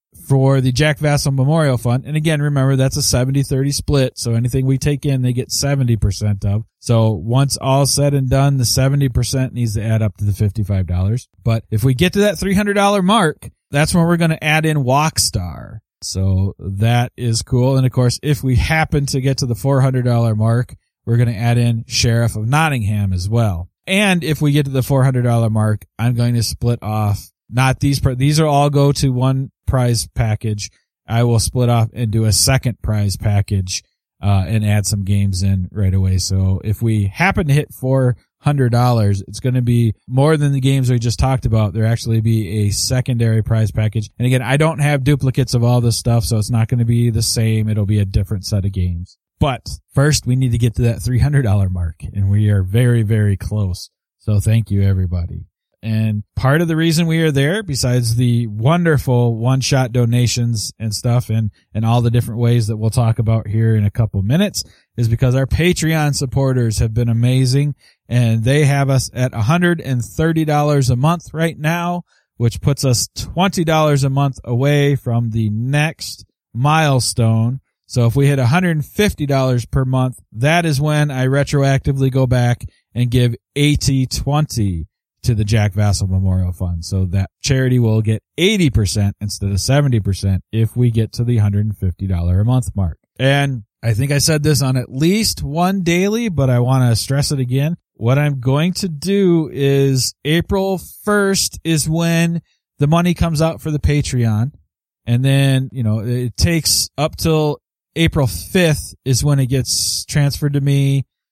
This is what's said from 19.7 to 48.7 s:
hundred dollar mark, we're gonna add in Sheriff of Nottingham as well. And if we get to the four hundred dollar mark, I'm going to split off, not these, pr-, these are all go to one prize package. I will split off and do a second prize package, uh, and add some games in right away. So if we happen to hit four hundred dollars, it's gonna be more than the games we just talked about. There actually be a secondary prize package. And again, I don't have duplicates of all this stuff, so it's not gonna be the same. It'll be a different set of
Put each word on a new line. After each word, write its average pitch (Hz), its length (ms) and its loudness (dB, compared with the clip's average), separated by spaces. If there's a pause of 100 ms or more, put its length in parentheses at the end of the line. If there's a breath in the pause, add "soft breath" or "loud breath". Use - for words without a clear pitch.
hundred 131 240 0
dollar 117 320 2
mark, 117 380 0 (300)
we're 117 120 0
gonna 120 160 2
add 117 260 0
in 117 300 0
Sheriff 117 480 0
of 107 100 -4
Nottingham 113 680 0
as 90 160 -2
well. 104 400 -2 (180)
And 190 380 2
if 156 180 -2
we 147 100 2
get 147 140 2
to 135 60 -8
the 131 100 0
four 131 220 2
hundred 127 180 2
dollar 117 280 2
mark, 107 340 0 (140)
I'm 120 160 0
going 120 200 0
to 117 80 0
split 120 400 -4
off, 107 480 -2 (180)
not 127 300 0
these, 143 220 0
pr-, 135 140 0
these 147 260 2
are 156 60 2
all 143 240 2
go 143 220 4
to 135 200 0
one 135 380 -2 (160)
prize 123 480 0
package. 107 560 -2 (380)
I 117 160 0
will 117 160 2
split 123 300 0
off 113 220 2
and 117 180 -4
do 110 140 0
a 107 80 2
second 131 500 0
prize 104 340 -2
package, 101 680 -2 (400)
uh, 98 240 2
and 107 180 -2
add 104 220 0
some 101 160 -2
games 98 400 0
in 95 300 0
right 95 220 0
away. 92 240 2
So 95 440 0
if 107 200 -4
we 110 240 0
happen 175 420 0
to 139 60 2
hit - 180 0
four 131 440 0 (240 soft breath)
hundred 135 300 0
dollars, 113 560 2
it's 98 140 -14
gonna 127 220 0
be 117 320 2 (140)
more 143 280 2
than 143 160 0
the 135 80 -2
games 135 300 2
we 123 80 2
just 117 200 -2
talked 131 280 0
about. 110 260 0
There 110 140 0
actually 113 340 0
be 107 460 0
a 101 40 0
secondary 117 720 0
prize 110 300 0
package. 107 460 -2
And 120 80 0
again, 131 160 2
I 127 140 0
don't 156 220 0
have 143 260 0
duplicates 131 500 0
of 117 80 2
all 120 180 4
this 117 160 0
stuff, 117 280 0
so 113 140 0
it's 107 120 -2
not 110 180 0
gonna 120 160 0
be 120 260 2
the 110 120 0
same. 110 460 0
It'll 104 180 0
be 104 140 2
a 98 40 2
different 101 400 -2
set 98 200 -2
of 95 80 -2